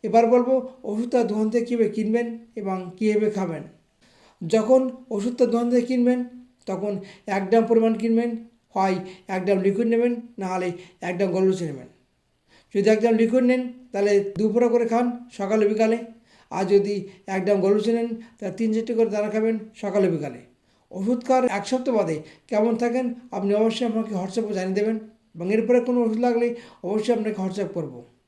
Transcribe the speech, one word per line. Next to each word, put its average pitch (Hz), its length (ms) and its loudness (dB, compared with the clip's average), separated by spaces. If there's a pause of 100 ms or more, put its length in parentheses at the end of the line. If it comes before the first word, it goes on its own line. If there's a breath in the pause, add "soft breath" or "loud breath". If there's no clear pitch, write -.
এবার 226 240 4
বলবো 247 420 2 (160)
ওষুধটা 233 400 -2
দোকান 208 260 0
থেকে 233 140 0
কীভাবে 233 260 0
কিনবেন 226 480 -2 (180)
এবং 190 420 -6
কীভাবে 214 320 2
খাবেন। 175 320 -6 (840 soft breath)
যখন 233 440 2 (200)
ওষুধটা 233 360 0
দোকান 233 240 0
থেকে 240 160 2
কিনবেন, 247 380 2 (420)
তখন 196 340 -4 (260 loud breath)
এক 196 220 -2
গ্রাম 226 160 4
পরিমাণ 226 300 4
কিনবেন, 226 420 0 (380)
হয় 190 200 2 (340 loud breath)
এক 185 160 -4
গ্রাম 196 140 2
লিকুইড 196 300 0
নেবেন, 240 280 2 (220)
না 190 80 -6
হলে 180 260 -2 (280 loud breath)
এক 180 160 -4
গ্রাম 190 140 0
গলগছে 185 340 0
নেবেন। 135 220 -10 (880 soft breath)
যদি 202 160 4
এক 220 100 4
গ্রাম 226 140 4
লিকুইড 226 300 4
নেন, 254 280 2 (200)
তাহলে 202 460 2
দুপুরে 220 300 2
করে 233 200 2
খান, 233 440 -2
সকালে 208 360 0
বিকালে। 220 300 2 (520 soft breath)
আর 185 140 -2
যদি 202 440 2 (180 loud breath)
এক 190 180 -2
গ্রাম 202 160 2
গলগছে 208 320 2
নেন, 233 160 -2 (300 loud breath)
তাহলে 190 180 -8
তিন 226 180 0
চারটে 226 200 -2
করে 226 160 2
দানা 208 180 -2
খাবেন 220 300 0 (160)
সকালে 196 360 0
বিকালে। 143 280 -6 (520)
ওষুধ 233 360 -2
খাওয়ার 254 240 4
এক 202 180 -4
সপ্তাহ 254 260 0
বাদে 165 280 0 (260 loud breath)
কেমন 220 280 2
থাকেন, 240 380 -2 (160)
আপনি 202 240 -2
অবশ্যই 226 320 2
আমাকে 220 280 -4
WhatsApp-এ 202 400 -4
জানিয়ে 185 200 -4
দেবেন 214 240 0 (360)
এবং 175 180 -4
এরপরে 233 280 2
কোনো 247 220 0
ওষুধ 220 160 0
লাগলে 240 360 0 (300 loud breath)
অবশ্যই 214 300 0
আপনাকে 214 280 -4
WhatsApp 185 260 -4
করব। 131 360 -8 (240)